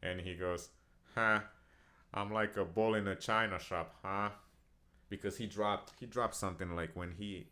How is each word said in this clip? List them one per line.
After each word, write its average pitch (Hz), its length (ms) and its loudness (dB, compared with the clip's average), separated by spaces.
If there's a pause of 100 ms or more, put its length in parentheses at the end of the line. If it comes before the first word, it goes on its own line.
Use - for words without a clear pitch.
And 90 180 -4
he 90 140 -6
goes, 87 360 -2 (440)
Huh, 110 260 6 (720)
I'm 101 180 -2
like 107 240 2
a 101 80 4
bull 110 300 4
in 101 140 2
a 95 80 0
china 110 420 2
shop, 85 440 -4
huh? 101 280 0 (800)
Because 98 280 -4
he 117 100 -6
dropped, 101 520 0
he 127 80 -12
dropped 117 280 0
something, 87 420 -2
like, 82 180 -2
when 87 180 -6
he 95 400 -8